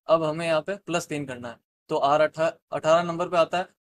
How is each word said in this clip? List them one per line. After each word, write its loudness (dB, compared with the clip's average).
अब 4
हमें -4
यहाँ 2
पे -8
प्लस -6
तीन -6
करना -12
है, -14
तो 0
आर 4
अठा-, 0
अठारह 4
नंबर -4
पे -2
आता 2
है -4